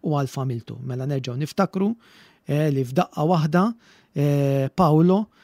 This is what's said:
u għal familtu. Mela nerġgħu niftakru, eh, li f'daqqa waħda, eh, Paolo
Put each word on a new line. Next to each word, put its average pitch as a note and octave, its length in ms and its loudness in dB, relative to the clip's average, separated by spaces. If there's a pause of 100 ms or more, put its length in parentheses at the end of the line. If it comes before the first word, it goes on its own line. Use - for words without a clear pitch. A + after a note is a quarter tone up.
u D3+ 140 -2
għal C3+ 120 -2
familtu. A#2+ 520 -8
Mela B2+ 240 -8
nerġgħu C3 320 -6
niftakru, F#3+ 540 -2 (560)
eh, D3 220 0
li C3+ 140 0
f'daqqa D3+ 460 -2
waħda, E3+ 340 2 (520)
eh, C#3 580 2
Paolo F3 460 4 (240)